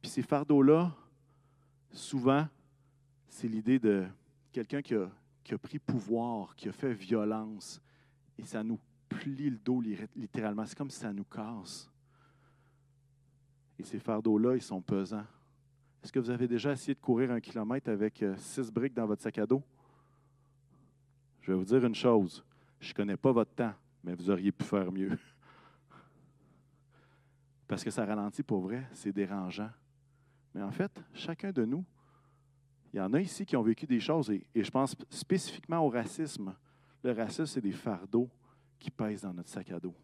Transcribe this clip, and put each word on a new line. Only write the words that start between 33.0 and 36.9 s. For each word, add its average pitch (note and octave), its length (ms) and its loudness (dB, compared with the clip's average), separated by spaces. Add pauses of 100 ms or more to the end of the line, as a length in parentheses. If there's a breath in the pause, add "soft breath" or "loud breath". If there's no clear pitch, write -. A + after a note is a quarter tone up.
a D#3 80 4
ici - 240 -4
qui - 100 0
ont A#2+ 60 4
vécu A2 240 2
des B2 140 2
choses, C#3+ 320 2
et, F#2+ 240 -2
et A2 80 4
je - 80 -4
pense C3+ 240 2 (140)
spécifiquement - 720 -2
au D3+ 100 6
racisme. A2+ 640 -4 (480 soft breath)